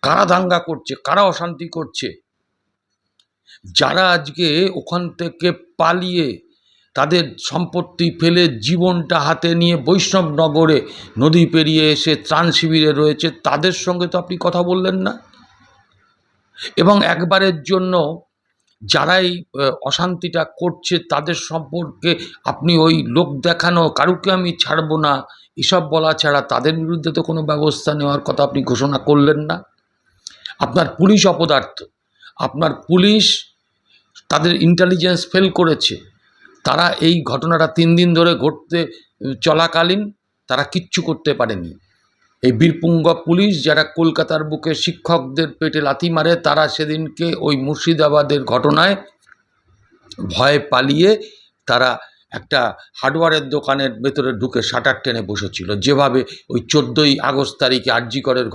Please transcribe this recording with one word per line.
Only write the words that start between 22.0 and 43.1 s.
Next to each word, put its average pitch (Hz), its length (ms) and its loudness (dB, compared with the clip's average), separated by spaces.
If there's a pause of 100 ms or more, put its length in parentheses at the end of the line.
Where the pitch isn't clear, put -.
আপনি 160 320 0
ওই 160 300 4
লোক 139 340 -2
দেখানো, 170 480 0
"কারুকে 180 420 0
আমি 180 300 -2
ছাড়ব 156 360 -2
না", 143 260 0 (340)
এসব 160 320 0
বলা 156 240 2
ছাড়া 147 280 0
তাদের 127 320 -2
বিরুদ্ধে 160 380 -4
তো 165 120 -2
কোনো 160 200 -4
ব্যবস্থা 151 500 -2
নেওয়ার 143 260 -2
কথা 139 240 -2
আপনি 139 200 -2
ঘোষণা 131 340 0
করলেন 147 420 4
না। 160 240 -6 (960)
আপনার 156 280 2
পুলিশ 190 400 4
অপদার্থ, 151 560 0 (540)
আপনার 139 360 -2
পুলিশ 196 720 2 (840)
তাদের 156 320 2
ইন্টেলিজেন্স 175 720 2
ফেল 190 180 2
করেছে। 165 480 0 (680)
তারা 156 380 0
এই 165 220 2
ঘটনাটা 160 440 2
তিন 165 280 4
দিন 175 180 4
ধরে 170 220 4
ঘটতে 160 520 -2 (540)
চলাকালীন 165 720 0 (360)
তারা 131 160 -2
কিচ্ছু 180 380 -4
করতে 156 320 -2
পারেনি। 101 400 -4 (720)
এই 127 140 6
বীরপুঙ্গব 165 580 2 (100)